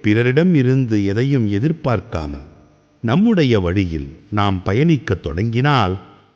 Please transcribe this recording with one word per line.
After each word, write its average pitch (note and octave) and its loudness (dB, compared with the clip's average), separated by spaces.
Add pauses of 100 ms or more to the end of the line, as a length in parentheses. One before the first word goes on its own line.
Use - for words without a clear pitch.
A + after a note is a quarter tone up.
பிறரிடம் B2 2
இருந்து B2 2
எதையும் A2+ 0
எதிர்பார்க்காமல் G2+ -4 (520)
நம்முடைய D3 2
வழியில் E2+ -2 (140)
நாம் G2+ 0
பயணிக்கத் A#2 0
தொடங்கினால் A2+ -2 (340)